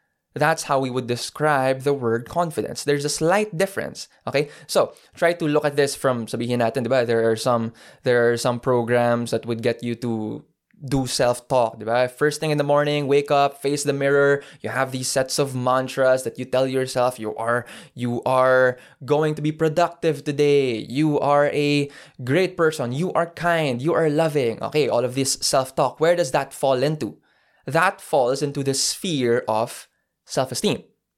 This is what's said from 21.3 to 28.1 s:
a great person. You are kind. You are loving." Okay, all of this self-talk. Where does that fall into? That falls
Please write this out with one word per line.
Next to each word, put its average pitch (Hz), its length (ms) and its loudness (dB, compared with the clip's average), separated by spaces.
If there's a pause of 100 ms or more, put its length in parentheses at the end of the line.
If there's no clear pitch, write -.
a 147 360 0 (360)
great 180 320 0
person. 156 340 0
You 160 220 -4
are 170 180 0
kind. 156 500 -2
You 160 120 0
are 160 160 2
loving." 147 520 0
Okay, 147 280 0
all 120 160 2
of 123 100 -4
this 135 240 -2
self-talk. 135 640 0
Where 170 160 4
does 170 140 0
that 143 200 -2
fall 131 320 0
into? 147 320 -2 (500)
That 175 360 0
falls 135 400 0